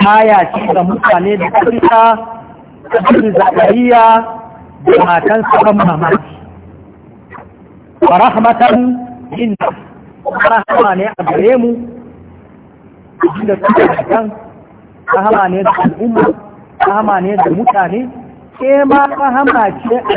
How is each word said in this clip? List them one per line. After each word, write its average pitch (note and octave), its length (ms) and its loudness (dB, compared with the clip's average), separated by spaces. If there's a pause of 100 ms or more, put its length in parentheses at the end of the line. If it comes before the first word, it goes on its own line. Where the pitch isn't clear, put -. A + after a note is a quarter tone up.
aya G#3 460 4
ce G#3+ 220 -8
ga F#3 100 0
mutane G3 540 0
da F3 140 -4
ta A3 80 0 (120)
fita, A3+ 460 2 (720)
ta A3+ 80 0 (320)
Zakariya A3+ 720 2 (800)
da F#4+ 220 2
matansa G#3 580 0
ban G#3+ 120 2
mamaki. E3+ 600 -2 (1700)
Wa F3+ 160 4
rahmatan A#3+ 800 2 (340)
minna. G#3 380 -4 (560)
Rahama G#3 680 -2
ne F#3+ 100 -4
a G#3 180 -8
gare G3+ 340 0
mu. A#3 180 -2 (1600)
Inda G#3 160 -2
suke - 320 2
da - 160 -4
kan, A3 280 -2 (840)
rahama G3+ 340 2
ne F#3+ 140 -4
da G3 160 2
al'umma, G3+ 540 0 (460)
rahama G#3 420 0
ne G3 160 -4
da F#3 120 0
mutane. G3+ 600 -2 (500)
Ke C#4 260 2
ma C#4 220 2
rahama C4+ 640 -2 (100)
ce A#3 140 -2
a G3+ 220 -2